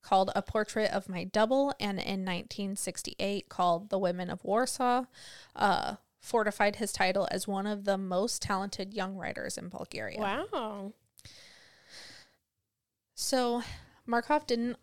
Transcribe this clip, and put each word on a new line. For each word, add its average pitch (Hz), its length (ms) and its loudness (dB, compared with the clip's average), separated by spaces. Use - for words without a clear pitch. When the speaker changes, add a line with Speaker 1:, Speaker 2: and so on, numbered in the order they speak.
Speaker 1:
called 190 340 4
A 196 60 4
Portrait 214 500 0
of 196 160 -2
My 180 160 -4
Double, 240 560 4
and 202 180 -2
in 190 280 -2
nineteen 190 500 -4
sixty-eight - 720 -4
called 180 420 0
The 196 80 0
Women 180 320 0
of 185 140 -6
Warsaw, 247 640 2
uh, - 400 2
fortified 208 560 2
his 208 160 -2
title 190 400 4
as - 160 -4
one 196 200 0
of 208 180 -4
the 196 120 4
most 190 440 0
talented 196 520 -2
young 196 220 -4
writers - 420 -6
in 175 120 -10
Bulgaria. - 500 -8
Speaker 2:
Wow. 214 720 -4
Speaker 1:
So 240 480 2
Markov 240 420 2
didn't 240 360 0